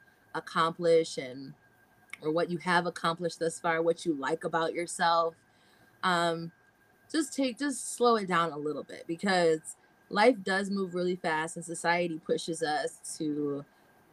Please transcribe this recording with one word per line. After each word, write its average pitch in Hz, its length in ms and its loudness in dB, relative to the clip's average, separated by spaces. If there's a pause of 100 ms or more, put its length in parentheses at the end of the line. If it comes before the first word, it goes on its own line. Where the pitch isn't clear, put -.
(340)
accomplish 165 840 2
and, 135 360 -10 (680)
or 151 80 -2
what 165 200 2
you 175 80 -2
have 170 280 2
accomplished 170 540 -2
thus 165 200 -2
far, 165 220 0
what 165 240 0
you 165 80 2
like 139 300 -2
about 165 300 0
yourself. 170 600 0 (680)
Um, 170 500 2 (600)
just 302 220 -2
take, 254 240 -2
just 277 380 -4
slow 233 200 6
it 202 120 -2
down 170 240 2
a 147 60 -8
little 147 260 -4
bit - 220 -16
because 165 720 2 (340)
life 220 340 6
does 196 260 0
move 190 240 -2
really 180 220 0
fast 165 400 -2
and 170 80 -10
society 170 640 -2
pushes 160 360 -2
us - 560 -4
to 147 460 -2 (480)